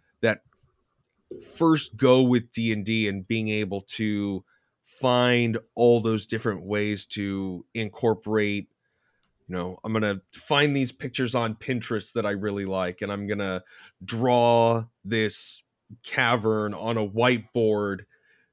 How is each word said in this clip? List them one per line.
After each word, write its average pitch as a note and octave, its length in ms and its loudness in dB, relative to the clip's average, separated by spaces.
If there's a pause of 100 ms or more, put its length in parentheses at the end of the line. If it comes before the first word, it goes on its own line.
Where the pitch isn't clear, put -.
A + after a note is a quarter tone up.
(200)
that A2+ 200 0 (1120)
first D#3+ 400 2
go B2+ 280 6
with B2 260 2
D A2+ 240 -2
and G#2 100 -4
D A2 240 0
and G2 200 -4
being A2 220 -2
able G#2 320 -2
to G2+ 640 -4 (380)
find B2 800 2 (160)
all A#2+ 260 6
those A2 240 -2
different G#2 380 -4
ways G#2 440 -2
to G2 580 -6 (100)
incorporate, G#2+ 920 -2 (800)
you F2 80 -8
know, F2+ 280 -6
I'm A2 100 -4
gonna G#2 280 -2 (120)
find C#3+ 420 0
these C3 160 -2
pictures B2 440 -6
on A#2 200 -2
Pinterest A#2 580 -6
that A2+ 120 -4
I G#2 60 -2
really G2+ 340 -4
like, F#2 380 -4
and G2+ 80 -6
I'm G2+ 160 -6
gonna G2 360 -4 (400)
draw A#2 800 4 (180)
this G#2+ 580 -4 (420)
cavern A2 680 0
on A2 240 -4
a G#2+ 100 -2
whiteboard, G#2+ 1000 0 (480)